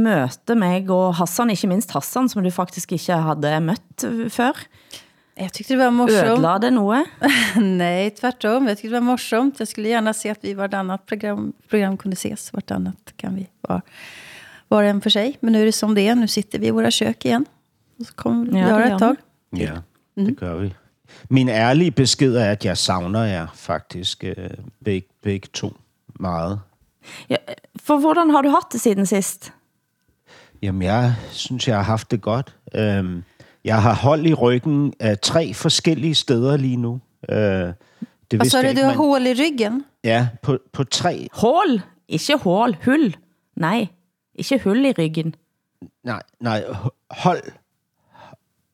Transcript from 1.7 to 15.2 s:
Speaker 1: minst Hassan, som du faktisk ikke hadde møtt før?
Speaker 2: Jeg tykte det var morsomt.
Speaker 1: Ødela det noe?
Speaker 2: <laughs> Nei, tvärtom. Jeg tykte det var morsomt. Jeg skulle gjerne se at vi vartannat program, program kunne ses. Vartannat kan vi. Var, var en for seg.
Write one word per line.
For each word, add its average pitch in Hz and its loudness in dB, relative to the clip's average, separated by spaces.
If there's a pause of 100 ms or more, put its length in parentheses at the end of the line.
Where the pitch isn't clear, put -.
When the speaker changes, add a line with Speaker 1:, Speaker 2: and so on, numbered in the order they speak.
Speaker 1:
minst 196 -2
Hassan, 247 -2
som 202 0
du 180 0
faktisk 180 -6
ikke 175 -2
hadde 151 0 (100)
møtt - -4 (280)
før? 254 -2 (800)
Speaker 2:
Jeg 190 -10
tykte 254 -4
det - 2
var 254 4
morsomt. 226 4
Speaker 1:
Ødela 190 4
det 247 2
noe? 214 2 (380)
Speaker 2:
<laughs> 196 2
Nei, 175 0 (100)
tvärtom. 247 0
Jeg 208 -2
tykte 220 -12
det 240 -2
var 240 0
morsomt. 247 0
Jeg 214 -6
skulle 214 -4
gjerne 220 0
se 214 -6
at 208 -12
vi 196 -6
vartannat 196 -4
program, 208 -6 (180)
program 196 2
kunne 190 -6
ses. - -10
Vartannat 190 -8
kan 190 -6
vi. 185 -10 (220)
Var, 180 -4 (880)
var 208 4
en 202 -2
for 214 2
seg. 226 -2